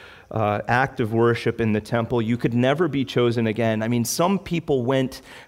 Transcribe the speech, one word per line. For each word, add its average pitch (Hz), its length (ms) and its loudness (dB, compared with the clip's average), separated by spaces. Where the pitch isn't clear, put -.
uh, 104 360 0
act 127 320 0
of 110 140 -2
worship 117 480 2
in 110 140 2
the 107 80 0
temple, 117 400 -2
you 117 160 0
could 117 160 -2
never 139 340 2
be 139 160 -2
chosen 120 420 0
again. 110 360 0
I 113 60 -4
mean, 120 180 0
some 180 320 0
people 151 480 -2
went 131 340 0